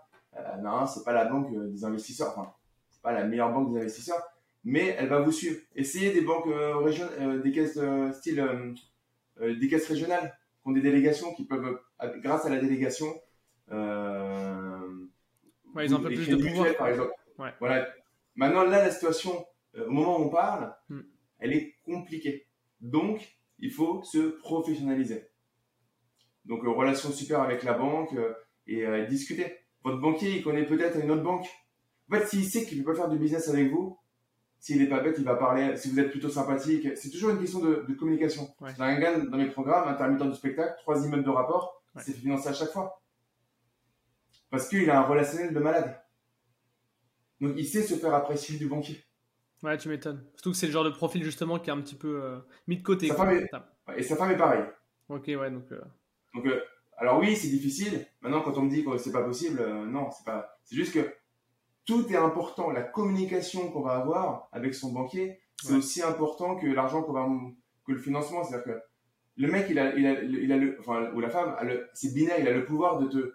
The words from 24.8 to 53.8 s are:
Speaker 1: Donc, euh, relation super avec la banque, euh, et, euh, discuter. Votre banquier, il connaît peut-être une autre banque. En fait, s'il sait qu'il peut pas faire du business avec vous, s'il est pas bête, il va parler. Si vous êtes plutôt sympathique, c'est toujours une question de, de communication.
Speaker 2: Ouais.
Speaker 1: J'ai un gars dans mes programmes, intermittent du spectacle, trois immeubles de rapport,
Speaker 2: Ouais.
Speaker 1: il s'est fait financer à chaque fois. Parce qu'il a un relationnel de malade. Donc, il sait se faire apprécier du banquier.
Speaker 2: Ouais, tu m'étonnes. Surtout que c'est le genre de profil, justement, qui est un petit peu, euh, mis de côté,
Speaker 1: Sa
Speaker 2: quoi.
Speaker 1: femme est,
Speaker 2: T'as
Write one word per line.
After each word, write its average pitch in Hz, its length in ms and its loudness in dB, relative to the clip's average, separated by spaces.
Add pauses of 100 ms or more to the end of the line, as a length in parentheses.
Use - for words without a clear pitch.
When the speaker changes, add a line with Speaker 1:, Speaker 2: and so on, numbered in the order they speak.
Speaker 1:
Donc, 113 180 -6
euh, 120 60 2
relation 135 400 2
super 139 320 -2
avec 123 200 0
la 123 120 0
banque, 143 400 -2
euh, 113 180 -2 (340)
et, 110 200 -2
euh, 107 200 0
discuter. 139 520 -4 (260)
Votre 131 140 -2
banquier, 160 380 0
il - 60 -4
connaît 151 220 0
peut-être 160 340 0
une 147 120 0
autre 156 120 2
banque. 180 240 0 (640)
En 196 40 2
fait, 208 120 2
s'il 196 180 0
sait 226 200 -2
qu'il 151 180 -6
peut 151 100 0
pas 165 60 2
faire 170 100 0
du 156 100 0
business 156 300 0
avec 143 220 4
vous, 185 280 -2 (600)
s'il 143 220 2
est 139 80 6
pas 135 120 2
bête, 156 180 2
il 135 60 0
va 123 120 4
parler. 135 400 2
Si 135 140 -4
vous 135 100 4
êtes 139 100 4
plutôt 147 200 -4
sympathique, 139 680 0
c'est 143 140 -12
toujours 208 200 0
une 196 80 2
question 185 200 -2
de, 156 280 2
de 135 80 -2
communication. 151 540 0 (120)
Speaker 2:
Ouais. 135 160 -10
Speaker 1:
J'ai 127 60 -4
un 139 160 2
gars 165 200 4
dans 135 180 -2
mes 135 140 2
programmes, 139 380 2
intermittent 135 340 2
du 135 120 0
spectacle, 151 440 -2
trois 143 260 0
immeubles 147 200 0
de 139 60 2
rapport, 160 520 0 (120)
Speaker 2:
Ouais. 135 80 -16
Speaker 1:
il - 20 -16
s'est 139 80 -6
fait 117 80 -10
financer 139 280 -2
à - 60 -2
chaque 156 160 -4
fois. 190 320 -8 (1500)
Parce 131 200 -4
qu'il 185 220 4
a 135 100 8
un - 20 6
relationnel 147 500 2
de 151 60 0
malade. 151 420 2 (1400)
Donc, 143 160 0
il 156 100 -4
sait 214 160 0
se - 120 0
faire 160 200 2
apprécier 147 440 -2
du 143 100 -4
banquier. - 340 -6 (600)
Speaker 2:
Ouais, 156 140 -2
tu 151 120 -10
m'étonnes. 143 360 -8 (100)
Surtout - 180 -4
que 180 40 -2
c'est 180 100 0
le 156 60 -2
genre 156 120 2
de 156 60 2
profil, 160 340 -2
justement, 165 340 -4
qui 170 100 -6
est 151 40 -2
un 143 80 -4
petit 139 160 -12
peu, 147 260 -6
euh, 127 160 -8 (300)
mis 175 80 0
de 180 60 -10
côté, 185 260 2
Speaker 1:
Sa 147 60 2
Speaker 2:
quoi. 190 120 4
Speaker 1:
femme 185 100 6
est, - 120 0
Speaker 2:
T'as - 180 -12 (220)